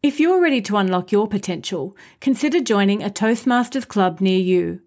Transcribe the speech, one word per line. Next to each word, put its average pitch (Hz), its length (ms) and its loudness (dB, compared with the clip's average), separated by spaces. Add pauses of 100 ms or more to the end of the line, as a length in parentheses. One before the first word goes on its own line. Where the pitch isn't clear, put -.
If 285 140 0
you're 359 200 4
ready 285 220 2
to 202 160 -2
unlock 185 340 0
your 208 160 2
potential, 185 680 -6 (240)
consider 294 380 0
joining 202 420 2
a 202 80 -4
Toastmasters 240 800 -2
club 185 340 0
near 190 160 2
you. 180 500 0